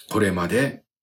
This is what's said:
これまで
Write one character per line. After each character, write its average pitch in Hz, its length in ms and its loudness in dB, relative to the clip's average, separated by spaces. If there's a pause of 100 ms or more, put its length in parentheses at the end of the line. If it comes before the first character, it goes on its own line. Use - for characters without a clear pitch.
(100)
こ 107 80 0
れ 98 140 2
ま 87 160 -2
で 123 340 0 (200)